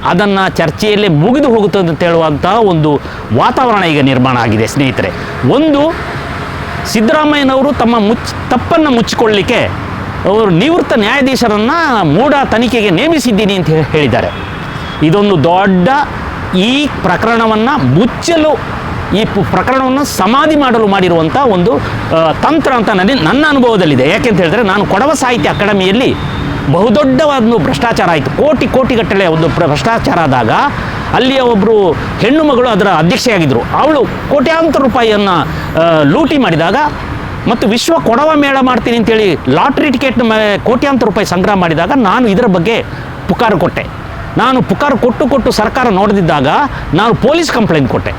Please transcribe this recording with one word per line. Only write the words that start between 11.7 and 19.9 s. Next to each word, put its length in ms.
ಮೂಡ 300
ತನಿಖೆಗೆ 380
ನೇಮಿಸಿದ್ದೀನಿ 680
ಅಂತ 140
ಹೇ-, 140
ಹೇಳಿದ್ದಾರೆ. 460
ಇದೊಂದು 400
ದೊಡ್ಡ, 460
ಈ 340
ಪ್ರಕರಣವನ್ನ 680
ಮುಚ್ಚಲು, 760
ಈ 60
ಪು-, 280
ಪ್ರಕರಣವನ್ನ 520